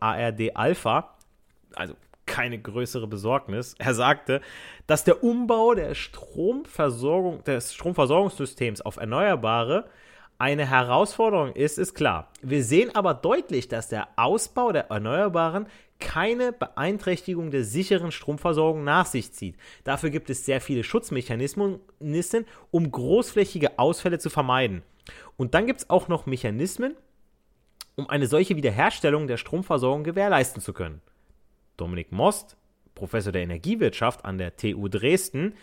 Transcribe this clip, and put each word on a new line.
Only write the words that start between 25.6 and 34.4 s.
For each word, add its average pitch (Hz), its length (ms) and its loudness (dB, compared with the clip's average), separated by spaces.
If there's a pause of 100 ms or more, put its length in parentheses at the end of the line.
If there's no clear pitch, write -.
gibt's - 240 -4
auch 175 180 4
noch 165 180 -2
Mechanismen, 135 720 -4 (1000)
um 139 120 -8
eine 143 180 2
solche 165 300 4
Wiederherstellung 147 720 2
der 120 100 -2
Stromversorgung 147 640 -2
gewährleisten 170 600 0
zu 98 100 -8
können. 80 300 -10 (760)
Dominik 85 340 -6
Most, 151 440 0 (380)
Professor 101 380 -4
der 90 100 -2
Energiewirtschaft 113 840 -2
an 95 100 -4
der 90 200 -6